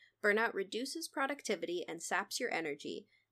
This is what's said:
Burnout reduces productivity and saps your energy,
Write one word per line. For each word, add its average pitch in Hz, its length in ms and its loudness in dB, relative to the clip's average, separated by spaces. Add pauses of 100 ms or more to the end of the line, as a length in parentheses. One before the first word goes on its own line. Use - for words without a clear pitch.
(220)
Burnout 214 320 6
reduces 226 540 -4
productivity 185 800 -2
and 165 160 -6
saps 196 360 0
your 247 140 0
energy, 147 540 -4 (240)